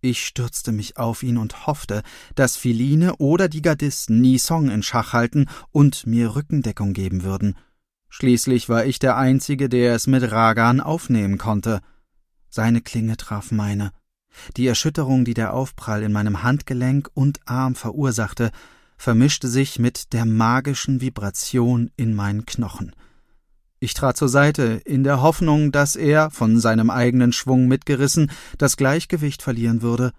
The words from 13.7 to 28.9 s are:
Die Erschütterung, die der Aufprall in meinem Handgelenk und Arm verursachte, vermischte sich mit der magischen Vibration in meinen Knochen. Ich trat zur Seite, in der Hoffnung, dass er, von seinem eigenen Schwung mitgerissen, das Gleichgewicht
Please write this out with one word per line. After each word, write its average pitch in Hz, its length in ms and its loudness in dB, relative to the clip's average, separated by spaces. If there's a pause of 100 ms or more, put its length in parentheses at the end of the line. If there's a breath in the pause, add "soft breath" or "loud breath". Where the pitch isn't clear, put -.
Die 127 100 0
Erschütterung, 131 580 2
die 117 80 -2
der 113 200 -2
Aufprall 113 500 -6
in 107 80 -2
meinem 104 320 -2
Handgelenk 131 680 -2
und 143 340 0
Arm 131 260 -2
verursachte, 117 800 -4 (460 soft breath)
vermischte 127 500 2
sich 131 320 -2
mit - 340 -2
der 117 120 0
magischen 123 760 0
Vibration 120 960 -2
in 110 180 -2
meinen 104 320 -4
Knochen. 92 460 -8 (920)
Ich - 80 -6
trat 131 240 -2
zur 139 120 2
Seite, 139 560 2
in 135 180 0
der 135 180 2
Hoffnung, 151 500 2
dass 143 240 0
er, 156 360 2
von 113 280 2
seinem 113 300 2
eigenen 123 420 2
Schwung 127 360 2
mitgerissen, 139 640 2 (260 loud breath)
das 143 200 2
Gleichgewicht 147 640 -2